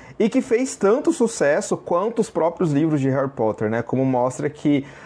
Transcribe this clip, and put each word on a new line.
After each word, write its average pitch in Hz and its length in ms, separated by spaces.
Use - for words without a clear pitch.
e 220 100
que 254 140
fez 254 340
tanto 240 340
sucesso 208 640
quanto 202 440
os - 80
próprios 170 420
livros 151 300
de 135 100
Harry 135 200
Potter, 110 400
né? 117 120
Como 131 220
mostra 131 440
que 143 360